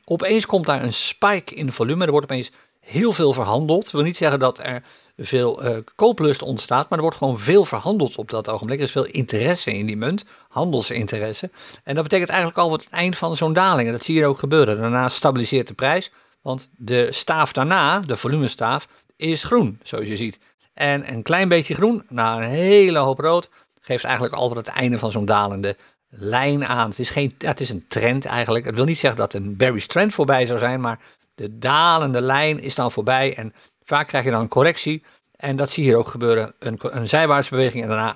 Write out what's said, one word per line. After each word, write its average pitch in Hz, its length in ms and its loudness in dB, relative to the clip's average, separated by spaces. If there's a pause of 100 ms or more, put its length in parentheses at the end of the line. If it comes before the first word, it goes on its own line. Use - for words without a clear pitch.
Opeens 190 400 0
komt 180 200 0
daar 135 180 0
een 117 100 -4
spike - 600 -2
in 135 160 -4
volume. 160 340 0
Er 151 60 2
wordt 143 200 0
opeens 127 200 -6 (280)
heel 196 340 0
veel 151 200 2
verhandeld. 139 500 0
Dat - 80 -12
wil 147 100 0
niet 170 160 0
zeggen 143 220 2
dat 127 200 2
er 123 240 -8 (340)
veel, 123 460 0
eh, 117 140 -2 (180)
kooplust 165 460 2
ontstaat, 131 480 -2
maar 143 80 0
er 151 60 0
wordt 165 140 0
gewoon 131 220 0
veel 165 260 6
verhandeld 151 500 -2
op 107 140 -10
dat 110 200 -4
ogenblik. 110 300 -4
Er 143 60 0
is - 60 -6
veel 135 140 0
interesse 123 680 -2
in 104 120 -4
die 107 120 -4
munt, 151 280 -4 (220)
handelsinteresse. 117 1000 -4 (340)
En 139 120 -6
dat 160 80 0
betekent 175 260 0
eigenlijk 175 300 0
al 175 100 4
wat 156 140 -2
het - 100 -18
eind 175 240 -2
van 165 180 -4
zo'n 160 180 0
daling. 170 340 4
En 117 60 -2
dat 120 100 -8
zie 160 120 -2
je 156 100 4
ook 139 140 2
gebeuren. 139 380 4
Daarna 120 300 0
stabiliseert 127 600 0
de 107 60 -16
prijs, 156 380 0 (300)
want 131 360 -8
de 120 340 0
staaf 156 400 0
daarna, 160 480 2
de 139 160 -4
volumestaaf, 127 720 -2 (280)
is 160 280 -4
groen, 131 400 0
zoals 110 240 -8
je 104 80 -6
ziet. 110 240 -6 (340)
En 143 380 -2
een 117 120 -8
klein 185 240 0
beetje 165 260 2
groen, 208 360 0
na 113 260 0
een 113 140 -4
hele 180 500 6
hoop 135 200 2
rood, 165 300 0 (320)
geeft 123 220 -4
eigenlijk 123 320 -2
al 123 120 0
wat 120 180 -4
het - 100 -10
einde 123 240 0
van 110 120 -2
zo'n 104 140 -2
dalende 101 500 0 (340)
lijn 127 560 0
aan. 120 240 0
Het 101 100 -8
is 120 100 -4
geen, 143 280 -2
ja, - 100 -6
het 143 120 -2
is 120 100 -6
een 95 180 -8
trend 123 380 0
eigenlijk. 117 400 -2
Het 117 100 -6
wil 123 100 2
niet 160 140 0
zeggen 113 200 0
dat 101 140 -2
een 101 220 -6
bearish 117 300 2
trend - 280 0
voorbij 135 320 2
zou 117 140 -2
zijn, 123 220 0
maar 117 180 -4 (360)
de 107 220 -12
dalende 143 640 2
lijn 143 380 2
is - 160 -8
dan 123 160 0
voorbij. 127 440 0
En 110 180 -12 (300)
vaak 151 240 -2
krijg 135 180 -2
je 131 60 2
dan 113 100 0
een 110 60 -2
correctie. 156 560 0 (320)
En 139 200 -6
dat 135 140 -2
zie 160 140 -2
je 131 60 4
hier 113 80 6
ook 113 100 0
gebeuren. 117 520 0
Een, 110 220 -8
een 117 280 -6
zijwaartse 147 400 2
beweging 123 340 0
en 110 60 -6
daarna 110 260 -2